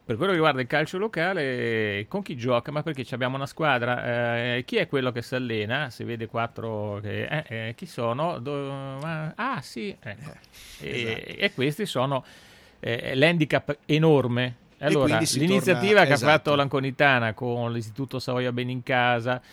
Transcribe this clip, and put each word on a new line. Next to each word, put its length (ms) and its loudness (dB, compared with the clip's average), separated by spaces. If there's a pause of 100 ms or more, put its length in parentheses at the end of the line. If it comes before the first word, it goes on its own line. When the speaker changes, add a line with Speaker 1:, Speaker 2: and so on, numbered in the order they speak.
Speaker 1:
Per 120 -4
quello 160 0
che 40 2
riguarda 240 4
il 60 -4
calcio 320 -2
locale, 1080 -2
con 140 -6
chi 160 -8
gioca? 340 0
Ma 120 -4
perché 200 -6
ci 120 -10
abbiamo 220 -2
una 100 -6
squadra? 1080 0
Eh, 100 -2
chi 100 -4
è 120 2
quello 220 0
che 120 -4
si 140 -6
allena? 520 -2
Si 160 -12
vede 220 -6
quattro 760 -4
che, 240 -6
eh, 240 -4
eh, 260 -8
chi 120 -14
sono? 540 -4
Do-, 600 -8
ma, 340 -6
ah, 280 -6
sì, 260 -10 (100)
ecco. 320 -14 (500)
Speaker 2:
Eh, 60 -12
Speaker 1:
E, 140 -4
Speaker 2:
esatto. 380 -6
Speaker 1:
e 160 0
questi 320 0
sono, 360 0 (580)
eh, 340 -4
l'handicap 600 4 (120)
enorme. 680 4 (240)
Speaker 2:
E 40 -4
Speaker 1:
Allora, 220 4
Speaker 2:
quindi 200 2
si 140 0
Speaker 1:
l'iniziativa 460 4
Speaker 2:
torna, 180 8
Speaker 1:
che 80 6
ha 20 6
Speaker 2:
esatto. 160 4
Speaker 1:
fatto 240 4
l'Anconitana 800 2
con 380 -2
l'Istituto 480 -6
Savoia 320 -2
Bene 180 -4
in 140 -6
Casa, 580 2 (100)